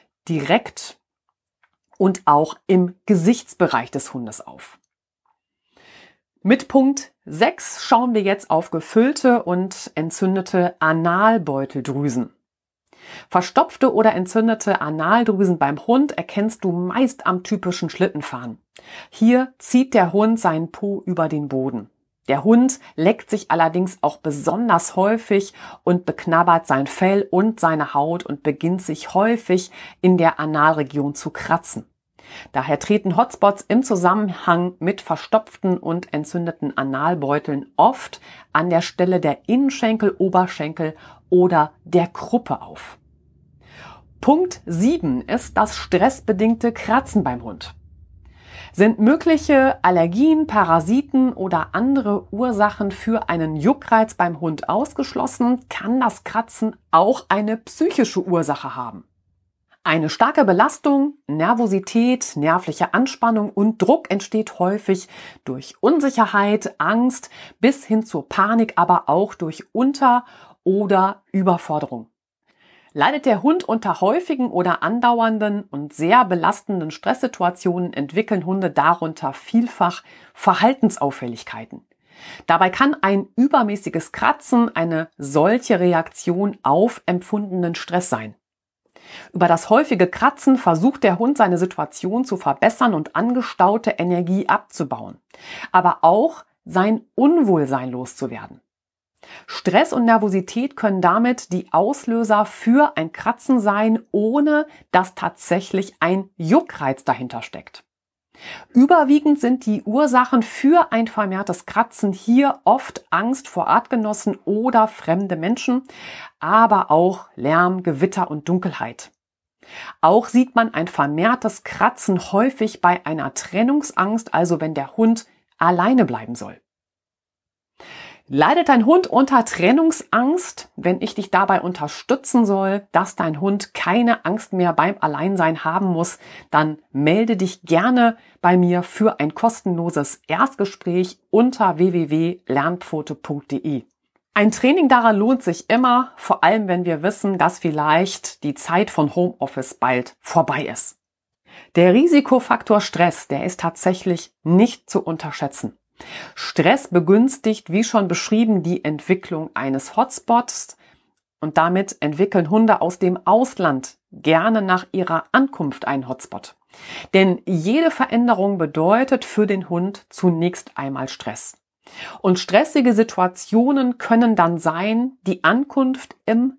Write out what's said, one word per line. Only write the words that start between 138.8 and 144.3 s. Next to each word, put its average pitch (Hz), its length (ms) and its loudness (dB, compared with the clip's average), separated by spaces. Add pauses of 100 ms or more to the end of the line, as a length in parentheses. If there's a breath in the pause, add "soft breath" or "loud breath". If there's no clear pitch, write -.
für - 360 0
ein 151 140 -2
kostenloses 170 920 -2
Erstgespräch 185 920 -2 (120)
unter 220 480 2
w 180 140 4
w 165 180 -2
w 165 360 0
lernpfote 151 680 -4
punkt - 340 -10
d 139 60 -4
e. 143 280 -6 (500)